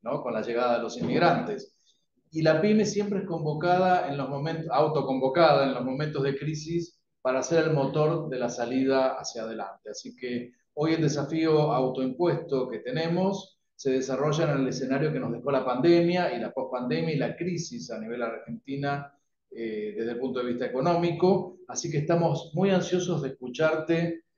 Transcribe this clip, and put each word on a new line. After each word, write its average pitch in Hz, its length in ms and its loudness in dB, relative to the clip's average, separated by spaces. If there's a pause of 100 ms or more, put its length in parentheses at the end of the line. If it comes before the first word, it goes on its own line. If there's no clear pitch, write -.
¿no? 143 200 -6
Con 120 120 -4
la 110 80 -2
llegada 120 340 0
de 117 60 0
los - 160 -6
inmigrantes. - 760 0 (540)
Y 156 120 -2
la 160 180 6
pyme 214 240 6
siempre 202 360 -2
es - 60 -6
convocada 175 800 2
en 143 80 -4
los 135 120 -4
momentos, 143 420 -4
autoconvocada 139 960 4
en 127 80 0
los 123 100 -4
momentos 143 380 -4
de 135 160 -2
crisis 160 640 -6 (220)
para 131 200 0
ser 165 220 4
el 156 100 2
motor 151 540 2
de 127 100 -6
la 120 100 -2
salida 131 720 2
hacia 117 240 -8
adelante. 107 480 -10
Así - 240 -14
que 123 380 -6 (220)
hoy 160 200 2
el 160 80 0
desafío 151 680 2
autoimpuesto 131 960 0
que 110 100 -8
tenemos 170 800 -2 (160)
se - 160 -2
desarrolla 143 640 0
en 135 80 0
el 131 80 0
escenario 139 440 -2
que 131 60 -2
nos 120 140 -4
dejó 139 180 -4
la 131 140 2
pandemia 170 680 4
y 113 60 -4
la 104 120 -6
pospandemia 135 640 -2
y 131 40 0
la 120 180 -2
crisis 147 540 -6
a 110 80 -8
nivel 117 240 -8
argentina, 139 880 -6 (380)
eh, 107 460 -6
desde 117 160 -2
el 117 60 -6
punto 127 220 -4
de 123 100 -2
vista 120 160 -4
económico. 170 1000 0
Así - 240 -8
que 151 80 -2
estamos 165 560 0
muy 190 160 2
ansiosos 180 520 0
de 131 80 -4
escucharte 160 960 0 (140)